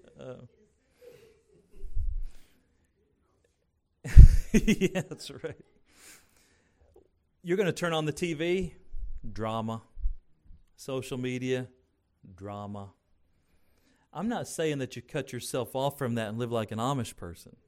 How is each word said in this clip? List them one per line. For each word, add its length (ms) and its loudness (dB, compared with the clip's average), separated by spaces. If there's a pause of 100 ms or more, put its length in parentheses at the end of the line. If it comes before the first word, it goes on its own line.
(200)
Uh, 140 -18 (3750)
<laughs> 80 -10 (420)
yeah, 540 0
that's 220 -16
right. 260 -14 (1900)
You're 140 -2
gonna 140 0
turn 220 -4
on 120 -2
the 60 -2
T 220 -6
V, 400 -4 (580)
drama. 500 -8 (920)
Social 420 -10
media, 500 -6 (680)
drama. 540 -14 (1200)
I'm 140 -10
not 200 -6
saying 320 -4
that 160 -10
you 60 -14
cut 300 -10
yourself 440 -8
off 220 -4
from 180 -6
that 140 -6
and 80 -10
live 140 -8
like 200 -6
an 80 -8
Amish 360 -6
person. 400 -18 (120)